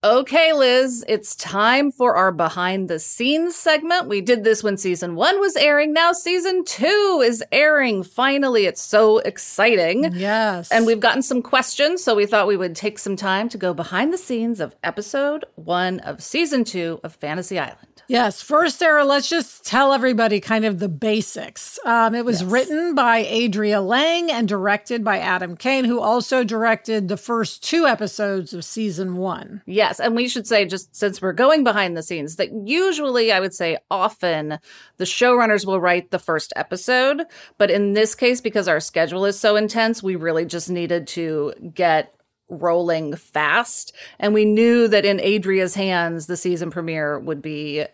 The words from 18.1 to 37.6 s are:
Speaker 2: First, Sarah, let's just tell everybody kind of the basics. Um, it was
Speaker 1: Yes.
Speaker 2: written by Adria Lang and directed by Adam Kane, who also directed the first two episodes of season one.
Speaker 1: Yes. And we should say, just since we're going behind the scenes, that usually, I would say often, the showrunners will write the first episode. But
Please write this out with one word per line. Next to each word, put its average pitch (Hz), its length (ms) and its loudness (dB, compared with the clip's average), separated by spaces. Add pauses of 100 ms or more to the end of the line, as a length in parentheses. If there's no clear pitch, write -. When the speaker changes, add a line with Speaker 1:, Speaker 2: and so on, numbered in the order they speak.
Speaker 2:
First, 302 360 0
Sarah, 302 280 4
let's 277 240 2
just - 360 -4
tell 269 280 4
everybody 226 480 2
kind 220 240 0
of 202 140 -2
the 196 100 -2
basics. - 960 -4
Um, 226 280 2
it 233 120 -4
was 214 160 0
Speaker 1:
Yes. 185 100 -4
Speaker 2:
written 311 420 0
by 240 320 4
Adria 214 540 0
Lang 311 500 0
and 233 200 0
directed 208 520 -2
by 202 180 0
Adam 180 360 -4
Kane, 262 300 0
who 240 160 0
also 247 420 0
directed 220 640 -2
the 202 80 -2
first 226 480 -4
two 330 240 2
episodes 202 680 -2
of 175 120 -10
season 185 500 -6
one. 185 500 -8
Speaker 1:
Yes. 196 360 0
And 226 120 0
we 240 140 0
should 240 180 -6
say, 208 200 4
just 185 280 -10
since 202 280 -2
we're 190 100 -2
going 285 320 4
behind 202 320 0
the 160 80 -6
scenes, 160 320 -8
that 196 160 -2
usually, 254 800 0
I 190 80 4
would 185 140 -2
say 165 240 -4 (120)
often, 165 680 -2 (380)
the 180 80 -4
showrunners 233 600 2
will 190 140 0
write 180 320 0
the 185 80 -2
first 160 380 -4
episode. 254 640 0 (360)
But 202 140 4